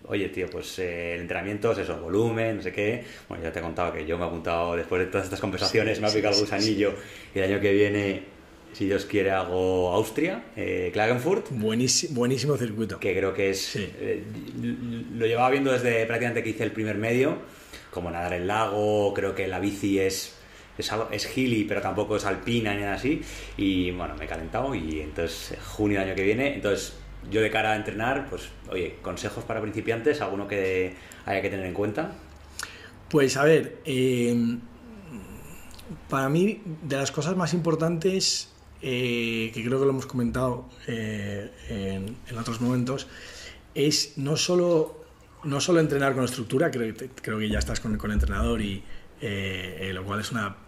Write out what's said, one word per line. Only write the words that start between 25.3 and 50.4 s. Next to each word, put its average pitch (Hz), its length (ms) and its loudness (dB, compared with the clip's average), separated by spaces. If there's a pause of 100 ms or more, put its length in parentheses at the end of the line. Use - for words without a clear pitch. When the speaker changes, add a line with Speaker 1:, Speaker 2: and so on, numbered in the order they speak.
Speaker 1:
eh, - 120 -8
junio 104 360 2
del 95 100 0
año 92 60 -2
que 95 80 0
viene, 123 320 4
entonces 101 380 0 (380)
yo 107 100 4
de 107 80 4
cara 110 240 2
a - 20 2
entrenar, 110 540 -2
pues, - 140 -8 (260)
oye, 87 320 -2
consejos 101 420 -6
para 110 180 -4
principiantes, 113 600 0
alguno 98 260 -4
que 95 460 0 (320)
haya 98 160 0
que 98 80 0
tener 95 160 -4
en 90 80 -4
cuenta. 110 400 -2 (960)
Speaker 2:
Pues 135 260 4
a 135 80 2
ver, 147 400 6
eh, 120 720 4 (1500)
para 135 200 2
mí 185 320 4 (220)
de 139 140 -2
las 139 140 0
cosas 156 240 -2
más 170 180 0
importantes, 170 960 2 (320)
eh, 117 720 0
que 113 100 -6
creo 123 160 2
que 135 60 4
lo 139 60 6
hemos 131 140 -2
comentado, 123 600 0 (220)
eh, 107 600 -4 (200)
en, 98 460 -4 (140)
en 117 80 -8
otros 117 240 -4
momentos, 123 460 0 (680)
es 139 420 2
no 143 200 0
solo, 175 640 2 (400)
no 143 180 0
solo 175 180 6
entrenar 139 360 4
con 127 80 2
estructura, 131 480 2
creo 117 220 -2
que 131 140 -10
te-, - 140 -16
creo 107 180 -4
que 107 100 0
ya 107 100 2
estás 110 200 0
con, 107 180 0
con 107 140 -2
entrenador 107 500 2
y, 98 220 -2 (380)
eh, 95 680 -4
eh, 95 40 -4
lo 92 120 -6
cual 98 160 -2
es 104 100 -4
una 101 240 -2 (120)